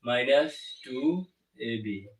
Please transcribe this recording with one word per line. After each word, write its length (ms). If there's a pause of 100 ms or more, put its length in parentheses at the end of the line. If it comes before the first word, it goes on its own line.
minus 480 (260)
two 300 (480)
A 140 (100)
B। 60 (340)